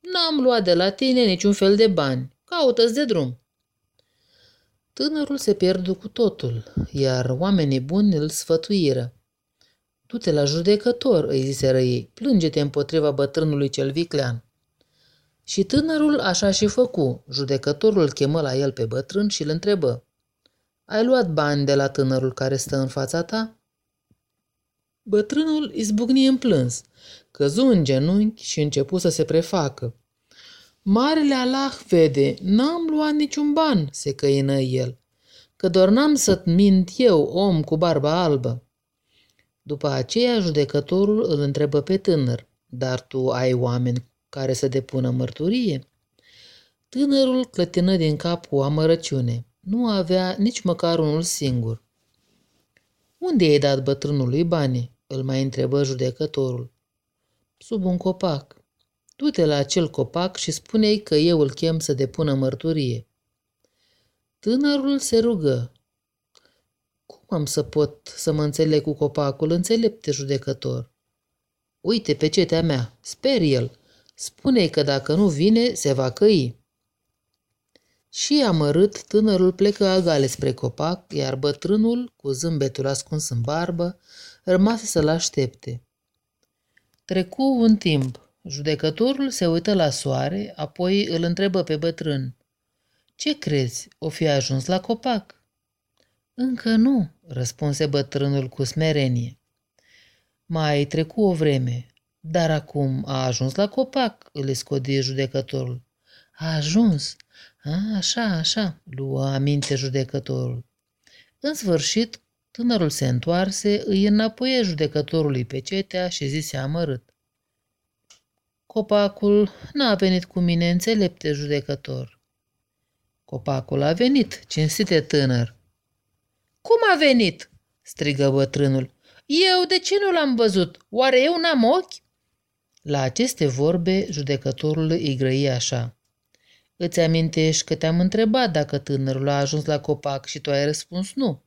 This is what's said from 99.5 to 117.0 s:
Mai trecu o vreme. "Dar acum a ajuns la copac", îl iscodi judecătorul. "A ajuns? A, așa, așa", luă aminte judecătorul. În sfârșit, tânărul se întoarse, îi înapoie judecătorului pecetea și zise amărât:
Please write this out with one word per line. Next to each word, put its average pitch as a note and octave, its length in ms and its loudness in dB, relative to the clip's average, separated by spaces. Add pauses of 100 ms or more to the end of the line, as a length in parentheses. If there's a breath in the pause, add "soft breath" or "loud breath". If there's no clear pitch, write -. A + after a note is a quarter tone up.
Mai D3+ 400 0
trecu D#3+ 380 -2
o F#3+ 100 4
vreme. C3 540 0 (340)
"Dar D#3+ 300 0
acum C#3+ 560 -2
a C3 180 -4
ajuns B2+ 300 -2
la G3+ 140 0
copac", C4 640 -4
îl C3+ 160 -6
iscodi C3+ 520 -2
judecătorul. C3 800 -4 (540 soft breath)
"A D#3+ 180 -6
ajuns? D#3+ 600 0 (460 soft breath)
A, G3 340 -4
așa, G3 260 -2
așa", F#3 640 -2
luă C3+ 420 -4
aminte C#3 480 0
judecătorul. B2+ 920 -4 (760 soft breath)
În D4 140 -4
sfârșit, A3 640 -2 (300)
tânărul A3+ 400 0
se C3+ 180 -2
întoarse, F#3 760 0
îi G3 200 2
înapoie A3 580 0
judecătorului D3 800 -2
pecetea F3+ 640 -6
și E3 180 -6
zise D3 300 -6
amărât: C#3+ 580 -6 (1500)